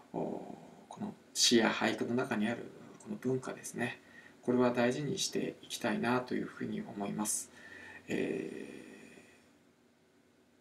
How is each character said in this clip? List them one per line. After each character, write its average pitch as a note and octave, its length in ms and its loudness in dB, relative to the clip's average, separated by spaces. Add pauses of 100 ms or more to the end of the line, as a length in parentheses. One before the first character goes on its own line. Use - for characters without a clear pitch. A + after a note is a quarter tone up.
(140)
お、 - 60 -2 (680)
こ - 140 -12
の G#2 140 -6 (180)
詩 - 240 8
や A2 140 8
俳 A2 240 2
句 - 100 -2
の A#2 80 0
中 B2 220 2
に G#2+ 120 2
あ A#2+ 60 0
る - 180 -6 (320)
こ A2+ 60 -12
の G#2+ 60 -4
文 C3 240 0
化 - 140 -6
で - 100 -12
す - 100 -10
ね。 A#2 260 -2 (440)
こ B2 100 4
れ B2 60 6
は B2 120 8
大 B2 220 4
事 D3 100 -2
に C3 160 -2
し - 80 0
て - 340 -2
い - 60 -16
き - 100 -6
た A2+ 140 0
い G#2+ 80 0
な B2 220 2
と - 120 -4
い G#2 80 0
う G#2+ 40 -2
ふ - 160 -10
う B2 40 -2
に G#2+ 160 -4
思 G2+ 240 -6
い G#2 60 -4
ま G#2+ 140 -2
す。 - 260 -2 (560)
え - 760 -4 (1800)